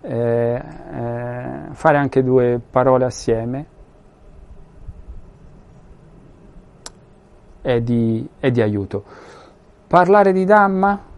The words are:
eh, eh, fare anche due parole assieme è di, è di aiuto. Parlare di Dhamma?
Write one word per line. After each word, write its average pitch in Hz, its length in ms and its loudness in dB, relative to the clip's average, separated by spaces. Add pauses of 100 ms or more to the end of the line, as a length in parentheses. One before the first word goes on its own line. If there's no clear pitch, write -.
eh, - 120 -10
eh, 120 1500 -6 (100)
fare 147 260 0
anche 135 260 0
due 123 360 2
parole 127 460 0
assieme 120 600 -4 (4000)
è 123 200 0
di, 117 460 -2 (120)
è 131 120 0
di 120 100 0
aiuto. 101 420 -2 (840)
Parlare 190 440 6
di 190 140 0
Dhamma? 196 600 2 (120)